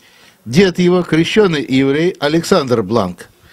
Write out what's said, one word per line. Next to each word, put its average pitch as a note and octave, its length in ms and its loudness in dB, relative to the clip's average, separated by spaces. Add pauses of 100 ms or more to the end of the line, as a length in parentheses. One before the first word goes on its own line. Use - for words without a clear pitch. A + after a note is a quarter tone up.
(440)
Дед F3 340 2
его, F3+ 260 2
крещёный E3 600 0
еврей C#3 540 0
Александр D3 640 0
Бланк, F#2 460 -4 (240)